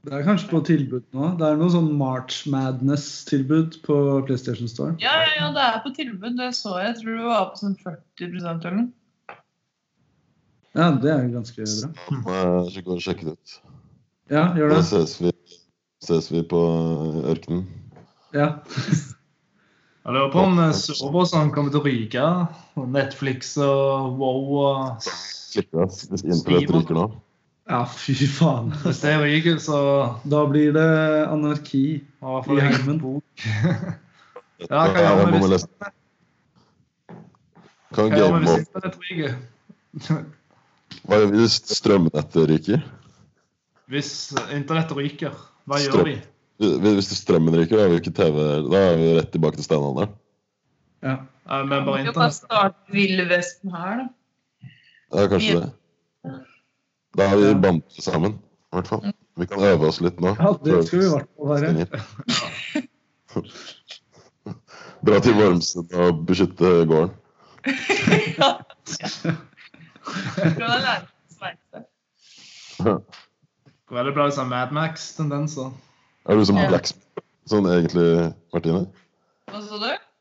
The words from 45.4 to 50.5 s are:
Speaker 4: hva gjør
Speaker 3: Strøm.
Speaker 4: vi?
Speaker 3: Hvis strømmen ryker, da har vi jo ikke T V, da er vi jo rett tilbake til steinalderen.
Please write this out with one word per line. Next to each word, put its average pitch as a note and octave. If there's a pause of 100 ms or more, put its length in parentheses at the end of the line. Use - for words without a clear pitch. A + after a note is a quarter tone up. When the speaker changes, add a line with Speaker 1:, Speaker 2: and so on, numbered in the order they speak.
Speaker 4:
hva C#3+
gjør C#3
Speaker 3:
Strøm. F3
Speaker 4:
vi? B2 (380)
Speaker 3:
Hvis G2
strømmen E2
ryker, E2
da G#2+
har G2+
vi E2+
jo E2
ikke E2
T G2
V, D2 (320)
da F#2
er F#2
vi E2
jo E2
rett D#2
tilbake D#2
til D2
steinalderen. D2 (920)